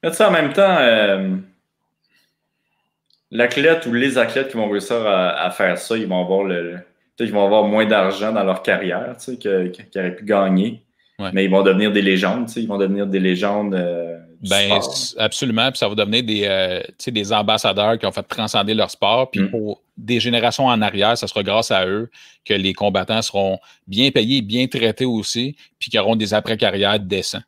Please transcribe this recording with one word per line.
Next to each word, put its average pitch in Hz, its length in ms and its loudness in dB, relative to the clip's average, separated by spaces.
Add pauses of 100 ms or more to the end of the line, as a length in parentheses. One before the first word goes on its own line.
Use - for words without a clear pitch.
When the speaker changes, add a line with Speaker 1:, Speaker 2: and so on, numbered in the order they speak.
Speaker 1:
Mais 165 80 -2
tu - 80 -8
sais, 214 80 6
en 196 60 6
même 151 200 2
temps, 190 280 4
euh, 101 560 4 (2000)
l'athlète 143 540 2
ou 120 80 -2
les 127 240 0
athlètes 135 320 0
qui 117 80 -8
vont 107 120 0
réussir 101 360 -2
à, 92 240 2 (120)
à 90 100 -2
faire 90 260 0
ça, - 200 -4
ils 107 100 -4
vont 92 160 0
avoir 95 200 0
le, 90 200 -2
le, 85 140 -8
peut-être - 500 -10
qu'ils 101 60 -6
vont 101 120 2
avoir 104 180 4
moins 107 220 2
d'argent 104 460 2
dans 107 120 0
leur 95 200 0
carrière, 98 540 -2
tu - 80 -20
sais, 127 120 -10
que, 95 300 0
que, 90 160 -12
qu'ils - 180 -8
auraient 90 140 -4
pu 104 100 -16
gagner. 98 580 2 (360)
Speaker 2:
Ouais. 98 120 -6
Speaker 1:
Mais 95 140 2
ils 92 60 2
vont 98 100 6
devenir 98 300 4
des 101 100 2
légendes, 98 460 0
tu - 60 -14
sais, 120 100 -6
ils 110 40 -6
vont 101 120 -4
devenir 98 280 0
des 95 120 0
légendes... 98 560 0
Euh, 85 420 -4 (240)
du 98 80 -10
Speaker 2:
Ben, 101 160 2 (160)
Speaker 1:
sport. - 120 -8
Speaker 2:
s-, - 260 -8
absolument, 113 520 0
puis - 60 -12
ça 110 100 0
va 104 80 -4
devenir 107 280 0
des, 107 220 -2
euh, 95 360 0
tu - 160 -14
sais, - 140 -8
des 104 200 -2
ambassadeurs 107 680 2
qui - 80 -6
ont 95 60 0
fait 101 120 -8
transcender 107 500 -2
leur 104 180 0
sport, 117 400 0
puis 98 100 -2
Speaker 1:
Mm. 95 100 -2
Speaker 2:
pour 107 300 -6 (140)
des 113 240 -2
générations 117 460 0
en 120 160 4
arrière, 104 360 2
ça 104 100 -6
sera 101 160 -4
grâce 104 280 0
à 95 140 2
eux 107 240 -4 (340)
que 110 120 0
les 95 180 0
combattants 101 480 0
seront 98 380 -2 (280)
bien 113 240 2
payés, 127 300 2
bien 117 260 -2
traités 117 380 -2
aussi, 120 500 -4 (240)
puis - 120 -10
qu'ils 110 80 2
auront 107 160 2
des 107 180 -2
après-carrières 104 680 0
décents. 95 480 -6